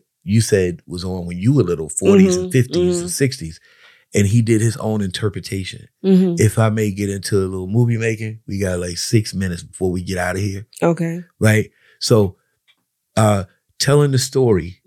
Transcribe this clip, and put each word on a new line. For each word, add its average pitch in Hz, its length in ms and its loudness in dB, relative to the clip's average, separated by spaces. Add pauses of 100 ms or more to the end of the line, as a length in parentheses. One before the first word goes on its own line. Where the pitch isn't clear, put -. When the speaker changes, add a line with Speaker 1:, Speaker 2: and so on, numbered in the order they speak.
(240)
Speaker 1:
you 104 180 2
said 90 460 0
was 87 180 -10
on 92 220 -6
when 87 100 -10
you 110 160 2
were 131 100 4
little, 80 260 -4
forties 190 460 4
and 180 100 -4
Speaker 2:
Mm-hmm. 185 60 -10
Speaker 1:
fifties 175 480 0
and 170 60 -6
Speaker 2:
Mm-hmm. - 40 -8
Speaker 1:
sixties. 123 500 -4 (540)
And 101 140 2
he 117 140 4
did 110 200 2
his 113 160 0
own 107 240 -2
interpretation. 95 880 -8 (140)
Speaker 2:
Mm-hmm. 185 340 4
Speaker 1:
If 110 200 2
I 113 120 4
may 107 220 0
get 101 180 -4
into 98 280 -4
a 95 100 0
little 95 200 -8
movie 117 300 2
making, 110 500 -6
we 98 120 -6
got, 92 200 -2
like, 87 180 -8
six - 360 0
minutes 92 280 -4
before - 300 -4
we 90 120 -4
get 92 140 -6
out 90 200 -2
of 98 40 -2
here. 98 260 -6 (140)
Speaker 2:
Okay. 165 380 -2 (180)
Speaker 1:
Right? 107 320 2 (300)
So, 104 380 2 (800)
uh, 104 260 2 (340)
telling 143 340 2
the 131 80 2
story 104 680 0